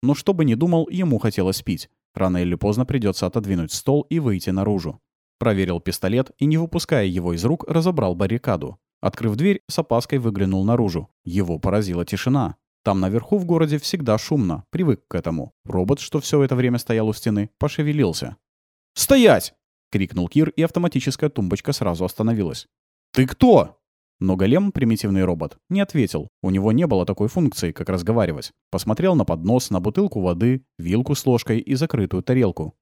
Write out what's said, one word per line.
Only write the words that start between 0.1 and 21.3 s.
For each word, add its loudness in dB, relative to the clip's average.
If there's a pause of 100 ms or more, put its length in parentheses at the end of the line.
что 0
бы 0
ни 2
думал, 0
ему 0
хотелось -2
пить. -6 (260)
Рано 0
или 0
поздно -2
придётся -2
отодвинуть -2
стол 0
и -2
выйти -2
наружу. -2 (380)
Проверил 0
пистолет -2
и, 0
не 2
выпуская 0
его -2
из -4
рук, 0
разобрал 0
баррикаду. -2 (220)
Открыв -2
дверь, 2
с -4
опаской 0
выглянул 0
наружу. 0 (140)
Его -2
поразила -2
тишина. -2 (300)
Там 2
наверху 0
в -2
городе 2
всегда 0
шумно, -2
привык -2
к -6
этому. -4 (120)
Робот, 0
что -6
всё 2
это 0
время 2
стоял 0
у -2
стены, -2
пошевелился. -2 (580)
«Стоять!» — 6 (360)
крикнул -2
Кир, 2
и -2
автоматическая 0
тумбочка -2